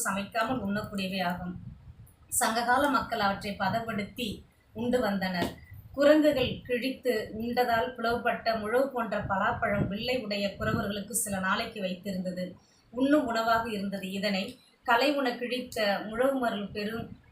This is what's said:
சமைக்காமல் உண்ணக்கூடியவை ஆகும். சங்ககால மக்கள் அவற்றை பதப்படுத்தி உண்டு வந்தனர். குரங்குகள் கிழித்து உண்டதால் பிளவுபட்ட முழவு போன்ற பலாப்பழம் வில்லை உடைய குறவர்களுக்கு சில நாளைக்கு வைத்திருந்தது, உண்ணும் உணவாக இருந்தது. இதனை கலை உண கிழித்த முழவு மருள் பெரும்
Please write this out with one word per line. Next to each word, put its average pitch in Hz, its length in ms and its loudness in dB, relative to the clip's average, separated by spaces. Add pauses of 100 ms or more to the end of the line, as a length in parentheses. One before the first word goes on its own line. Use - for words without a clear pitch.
சமைக்காமல் 220 560 -2
உண்ணக்கூடியவை 196 640 -2
ஆகும். 180 320 -4 (720)
சங்ககால 240 640 2
மக்கள் 233 300 0
அவற்றை 196 360 -2
பதப்படுத்தி 208 880 -4 (280)
உண்டு 240 260 0
வந்தனர். 185 540 0 (380)
குரங்குகள் 294 720 6
கிழித்து 247 680 -2
உண்டதால் 233 600 2
பிளவுபட்ட 226 640 0
முழவு 247 300 2
போன்ற 214 400 -2
பலாப்பழம் 202 580 2
வில்லை 233 300 -2
உடைய 202 420 -2
குறவர்களுக்கு 208 520 -2
சில 196 280 -2
நாளைக்கு 208 420 -2
வைத்திருந்தது, 185 720 -4 (360)
உண்ணும் 269 360 4
உணவாக 226 440 2
இருந்தது. 196 420 -4
இதனை 196 480 -2 (240)
கலை 254 280 4
உண 262 240 0
கிழித்த 226 680 -2
முழவு 254 340 0
மருள் 208 280 -2
பெரும் 208 500 -6 (140)